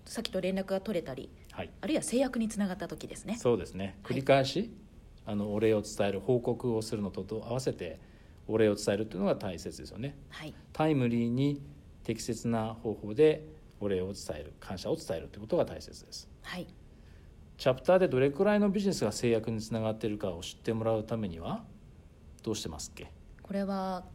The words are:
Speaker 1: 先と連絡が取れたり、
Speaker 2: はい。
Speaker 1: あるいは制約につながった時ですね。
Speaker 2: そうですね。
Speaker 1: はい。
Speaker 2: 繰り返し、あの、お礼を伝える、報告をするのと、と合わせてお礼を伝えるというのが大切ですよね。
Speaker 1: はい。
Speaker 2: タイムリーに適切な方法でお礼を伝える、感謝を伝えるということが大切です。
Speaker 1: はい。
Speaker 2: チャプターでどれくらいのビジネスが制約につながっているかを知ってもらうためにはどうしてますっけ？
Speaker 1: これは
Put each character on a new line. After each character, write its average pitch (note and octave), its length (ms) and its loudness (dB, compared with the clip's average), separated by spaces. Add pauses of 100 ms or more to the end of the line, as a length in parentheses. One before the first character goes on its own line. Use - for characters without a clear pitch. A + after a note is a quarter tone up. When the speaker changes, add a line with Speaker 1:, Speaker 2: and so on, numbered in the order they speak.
Speaker 1:
先 - 240 -6
と F#3+ 120 -2
連 F#3 140 0
絡 F#3+ 100 -2
が F#3+ 160 0
取 F#3+ 180 -2
れ - 20 2
た C3 120 -8
り、 - 160 -8 (220)
Speaker 2:
は - 120 -8
い。 - 160 -12
Speaker 1:
あ G3 80 -6
る D#4 60 0
い - 20 4
は G#3+ 60 2
制 - 160 0
約 B3+ 220 2
に A3 100 0
つ G#3 100 -2
な G3+ 80 4
が F3+ 60 -4
っ F3+ 40 -6
た E3+ 100 -6
時 - 200 -8
で - 80 -14
す - 100 -14
ね。 E3 120 -4
Speaker 2:
そ A#2+ 160 4
う A2 40 6
で F2 100 -4
す - 60 -14
ね。 F#2+ 300 -6
Speaker 1:
は - 80 -8
い。 - 20 0
Speaker 2:
繰 - 40 0
り C3 60 0
返 C3+ 200 8
し、 F3 280 -2 (540)
あ G#2+ 80 -4
の、 G#2 200 -2
お G#2 60 0
礼 A2 140 6
を G#2 80 4
伝 G2+ 280 0
え - 20 2
る、 G2 80 -4
報 B2 220 2
告 A#2+ 340 0
を A2 60 0
す A2 140 -4
る G#2 60 -2
の G2+ 80 -2
と、 F#2+ 140 -6
と G#2+ 240 -6
合 A#2 60 -4
わ C3 60 0
せ C3+ 140 0
て D#2+ 260 -8 (480)
お G#2+ 100 2
礼 A2 120 8
を G#2 60 4
伝 G#2 180 2
え G2 40 2
る G#2+ 100 -2
と - 100 -6
い - 0 -
う F#3 40 -2
の G3+ 60 4
が E3 80 4
大 F#2 220 -4
切 E2+ 180 -10
で - 120 -12
す - 20 -16
よ - 80 -14
ね。 C3+ 180 -8 (140)
Speaker 1:
は - 160 -14
い。 D3+ 80 -12 (200)
Speaker 2:
タ D#3 160 4
イ D#3 40 6
ム B2+ 160 4
リ A#2 160 2
ー A#2 40 0
に C#3 320 2 (420)
適 A2+ 180 -4
切 A#2 260 -4
な A2+ 260 0
方 A2+ 200 -4
法 G#2 200 -6
で D3+ 340 6 (320)
お G#2 80 -2
礼 F#2+ 140 2
を G2 120 -4
伝 - 240 -8
え - 60 -10
る、 - 160 -14
感 - 180 -8
謝 G#2+ 140 -4
を D#3 40 2
伝 - 220 -4
え - 40 -8
る - 80 -12
と - 80 -18
い - 20 -12
う - 20 -12
こ A2 60 -10
と F3+ 100 2
が D3 80 4
大 - 160 -8
切 - 240 -16
で - 60 -20
す。 - 160 -14 (140)
Speaker 1:
は - 160 -10
い。 F3 100 -10 (920)
Speaker 2:
チ - 120 2
ャ C3 40 6
プ C3 80 -4
タ F3+ 140 6
ー F#3+ 40 6
で F#3 80 6
ど B2+ 120 2
れ C#3 100 6
く C#3+ 140 0
ら G#3 120 6
い G#3 40 6
の G#3 100 6
ビ G3 120 2
ジ G3 60 0
ネ F3+ 60 4
ス - 120 0
が G#2 80 2
制 - 160 0
約 A2+ 200 2
に A2 120 -2
つ G#2+ 100 -12
な A2+ 80 0
が A2 120 0
っ A2 60 -6
て A2+ 100 -4
い - 20 0
る G#2 80 -2
か G2 160 -4
を E2+ 80 -8
知 - 180 -10
っ - 20 -20
て A#2 120 0
も A2 100 -2
ら A2 120 2
う A2 100 -2
た A#2 100 -4
め G#2 140 -2
に E2 100 -8
は D#3 240 -6 (800)
ど A2+ 80 -2
う G#2 40 0
し - 60 -6
て - 60 -8
ま D2+ 120 -8
す - 100 -10
っ - 60 -20
け？ - 160 -14 (300)
Speaker 1:
こ - 120 -10
れ G3 100 0
は F#3+ 400 -2 (120)